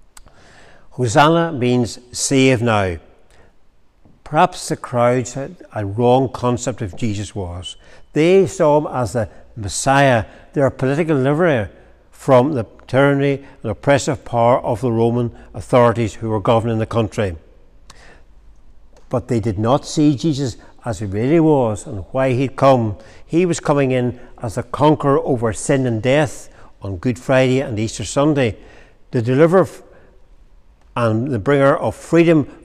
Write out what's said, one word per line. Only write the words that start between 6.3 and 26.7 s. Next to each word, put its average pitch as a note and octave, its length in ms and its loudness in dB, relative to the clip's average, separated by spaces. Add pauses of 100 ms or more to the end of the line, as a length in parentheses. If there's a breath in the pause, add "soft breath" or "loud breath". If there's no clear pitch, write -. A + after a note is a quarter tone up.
of F#2+ 140 -8
Jesus G#2 400 -6
was. F#2 400 -12 (380 soft breath)
They F3 340 4
saw D3+ 300 2
him D3+ 120 -2
as B2+ 220 -4
the A2 160 -4 (300 loud breath)
Messiah, C3 680 2 (300 loud breath)
their C3+ 160 2
political C#3+ 480 -2
deliverer C#3 520 0 (420 soft breath)
from C3 420 2
the A#2 120 -4 (220)
tyranny C#3 560 0 (180 loud breath)
and A2+ 100 -6
oppressive C#3 520 -2
power A#2+ 380 2
of B2 180 -4
the B2 120 -2
Roman A#2 400 0 (220 loud breath)
authorities A#2 640 2
who A2 140 -8
were A2 100 -2
governing A2+ 380 0
the A2 80 -2
country. G#2+ 500 -4 (1700 loud breath)
But B2 180 -4
they A#2+ 140 -2
did G2+ 180 -4
not A#2+ 260 0
see D3+ 300 0
Jesus C#3 400 -4 (300 loud breath)
as A#2 140 -6
he G#2+ 60 -8
really A#2 360 0
was C3 440 0
and G2+ 260 -12
why C3 200 0
he'd B2+ 240 -2
come. A#2+ 400 2 (300 loud breath)
He F3 200 0
was E3+ 140 -2
coming C#3 320 0
in B2 260 -2 (240 loud breath)
as A2 140 -8
the A#2 80 -6
conqueror C#3+ 560 2
over A#2+ 320 -2
sin C3 340 -2
and A2+ 160 -2
death C3 460 -2 (340 soft breath)